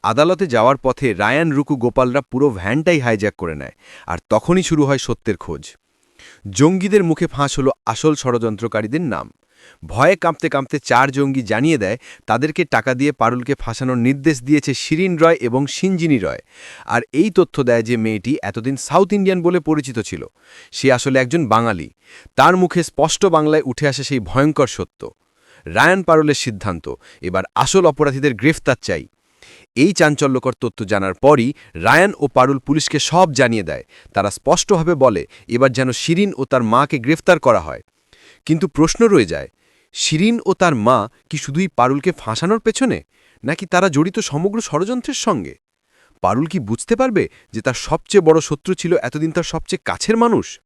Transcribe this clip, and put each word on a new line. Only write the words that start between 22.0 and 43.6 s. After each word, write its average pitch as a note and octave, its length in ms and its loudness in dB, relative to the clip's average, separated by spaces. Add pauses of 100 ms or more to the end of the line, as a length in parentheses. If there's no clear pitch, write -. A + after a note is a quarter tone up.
তার D#3 200 6
মুখে F3+ 260 2
স্পষ্ট - 440 -2
বাংলায় D#3 400 2
উঠে C3 220 -4
আসে C3+ 160 -4
সেই C3+ 160 -2
ভয়ঙ্কর C#3 480 0
সত্য। - 320 -12 (680)
রায়ান C#3+ 360 2
পারুলের D#3 420 2
সিদ্ধান্ত, G2 420 -6 (360)
এবার F#2 220 -4 (100)
আসল F#3 320 2
অপরাধীদের C#3+ 480 0
গ্রেফতার C3+ 480 0
চাই। D#2+ 220 -6 (720)
এই D#3 160 4
চাঞ্চল্যকর C#3 680 0
তথ্য A#2+ 240 -6
জানার F#2+ 300 -2
পরই C3+ 340 4 (280)
রায়ান C#3 420 4
ও C#3+ 100 -2
পারুল C3+ 300 2
পুলিশকে D3 420 -2
সব F3+ 320 2
জানিয়ে A#2 380 0
দেয়। B1 140 -10 (280)
তারা G2 180 -2
স্পষ্টভাবে E3+ 640 0
বলে, B2 280 2 (260)
এবার B2+ 240 2
যেন C3 200 -2
শিরিন F#3 440 0
ও C3+ 80 -6
তার B2+ 180 0
মাকে B2 360 2
গ্রেফতার D#3 400 2
করা A2+ 220 4
হয়। D2 220 -12 (640)
কিন্তু D#3+ 220 0
প্রশ্ন D#3 360 0
রয়ে D3+ 280 4
যায়, C#2 160 -8 (460)
শিরিন G3+ 420 0 (100)
ও F#3+ 80 0
তার F3 220 2
মা A2+ 220 2 (280)
কি D#3 120 -10
শুধুই E3 380 -4
পারুলকে C3+ 360 2
ফাঁসানোর F3 480 -4
পেছনে, A3 380 -2 (460)
নাকি D3+ 220 -6